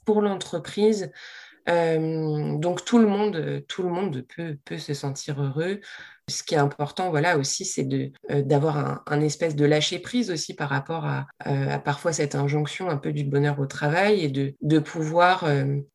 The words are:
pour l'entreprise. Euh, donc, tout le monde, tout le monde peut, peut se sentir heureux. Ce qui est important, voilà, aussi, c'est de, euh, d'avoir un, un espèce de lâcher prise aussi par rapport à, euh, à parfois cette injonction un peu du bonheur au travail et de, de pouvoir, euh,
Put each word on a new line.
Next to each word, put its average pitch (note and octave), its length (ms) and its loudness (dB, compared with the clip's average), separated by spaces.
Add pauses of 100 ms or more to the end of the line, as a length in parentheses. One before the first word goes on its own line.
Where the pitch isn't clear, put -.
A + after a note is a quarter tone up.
pour G#3+ 160 4
l'entreprise. G3 880 0 (580)
Euh, D#3+ 880 2
donc, F3 260 -2
tout A#3+ 140 4
le A3 100 8
monde, E3 600 0
tout - 160 -6
le F3+ 60 -2
monde E3+ 360 -4 (100)
peut, E3 300 -8
peut E3 140 -10
se D3 160 -6
sentir C#3+ 460 -6
heureux. D#3 380 -2 (480)
Ce - 140 -6
qui - 140 -4
est D3+ 40 4
important, D3 520 -2
voilà, D#3+ 260 2
aussi, C#3 280 -2
c'est - 180 -4
de, C3+ 280 -4 (200)
euh, C#3+ 100 2
d'avoir D3 380 2
un, C#3 260 -4
un D3 160 0
espèce D3+ 340 0
de C#3+ 80 2
lâcher D3+ 360 2
prise A3+ 320 -2
aussi - 240 -6
par D3 140 -4
rapport D3+ 360 -4
à, C#3 220 -4 (180)
euh, C#3 240 0
à C#3+ 80 -2
parfois D3 360 -2
cette D3+ 200 -2
injonction D3 560 -2
un D3+ 80 0
peu D3+ 160 -4
du D3 100 -2
bonheur C#3+ 360 2
au C#3 80 0
travail F3+ 560 2
et D3 60 2
de, C#3 340 -2
de D#3 160 6
pouvoir, E3+ 640 2
euh, C#3+ 340 2 (180)